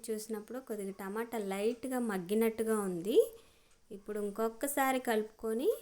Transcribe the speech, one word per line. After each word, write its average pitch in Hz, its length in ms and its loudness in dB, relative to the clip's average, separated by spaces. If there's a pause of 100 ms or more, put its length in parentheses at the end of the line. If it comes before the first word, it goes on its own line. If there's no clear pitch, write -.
(100)
చూసినప్పుడు 214 480 -4
కొద్దిగా 202 340 -6 (100)
టమాటా 226 360 -4
లైట్గా 214 600 0
మగ్గినట్టుగా 220 840 2
ఉంది. 190 380 2 (800)
ఇప్పుడు 208 240 -8
ఇంకొకసారి 226 800 0
కలుపుకొని 226 680 0 (140)